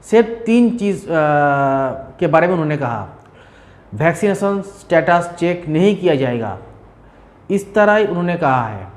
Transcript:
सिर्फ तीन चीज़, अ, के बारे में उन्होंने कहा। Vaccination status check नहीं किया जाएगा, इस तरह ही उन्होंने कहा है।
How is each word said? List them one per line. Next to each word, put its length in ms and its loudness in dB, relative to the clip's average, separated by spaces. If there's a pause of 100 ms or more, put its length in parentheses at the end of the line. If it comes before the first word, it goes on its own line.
सिर्फ 220 4 (180)
तीन 320 4
चीज़, 280 -4
अ, 60 -8 (1080)
के 80 0
बारे 200 4
में 60 0
उन्होंने 240 -2
कहा। 300 -6 (840)
Vaccination 680 0
status 760 0
check 280 -2
नहीं 280 2
किया 200 0
जाएगा, 420 -4 (920)
इस 220 -4
तरह 220 4
ही 100 2
उन्होंने 300 -2
कहा 320 0
है। 300 -12